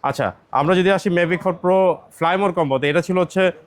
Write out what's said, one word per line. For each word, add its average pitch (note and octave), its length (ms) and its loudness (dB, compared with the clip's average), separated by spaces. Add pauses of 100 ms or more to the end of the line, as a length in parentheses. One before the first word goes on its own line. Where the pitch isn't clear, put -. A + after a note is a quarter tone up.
আচ্ছা, C3 280 -2 (200)
আমরা D3+ 240 2
যদি F#3 160 2
আসি F#3+ 180 0
Mavic F3 320 0
four F3+ 220 -2
Pro F#3 320 2 (240)
Flymore F3+ 340 0
কম্বোতে, C#3+ 360 0
এটা D#3+ 120 2
ছিল F#3 160 -2
হচ্ছে F#3 340 0 (160)